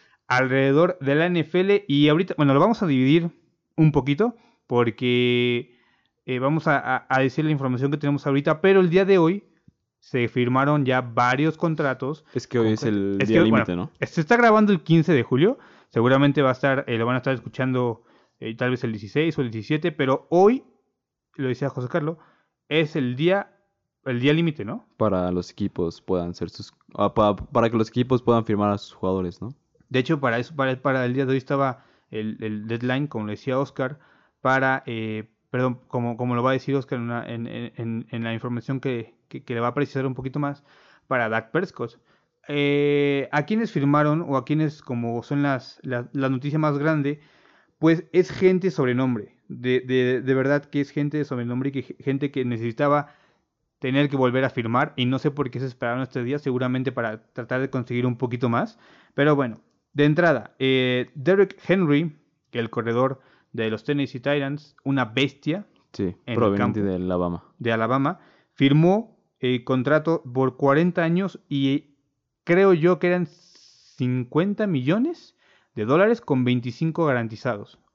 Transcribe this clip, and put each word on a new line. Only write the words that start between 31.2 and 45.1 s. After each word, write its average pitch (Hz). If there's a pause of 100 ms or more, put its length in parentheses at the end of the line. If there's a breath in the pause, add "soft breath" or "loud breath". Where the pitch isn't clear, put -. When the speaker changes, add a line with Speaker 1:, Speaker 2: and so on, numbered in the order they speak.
Speaker 1:
de 131
hoy 135
estaba 135 (260 soft breath)
el, 110
el 107
deadline, 123
como 113
lo 104
decía 127
Oscar, 135 (400 soft breath)
para, 131
eh, 110 (200)
perdón, 127
como, 120
como 123
lo 120
va 131
a 131
decir 135
Oscar 135
en 117
una, 117
en, 117
en, 117
en, 113
en 117
la 113
información 120
que, 120 (140)
que, 135
que 123
le 117
va 151
a 143
precisar 139
un 131
poquito 131
más, 143 (420 soft breath)
para 120
Dak 113
Prescott. 156 (460)
Eh, 143
¿a 147
quiénes 214
firmaron 151
o 147
a 131
quiénes, 151
como 117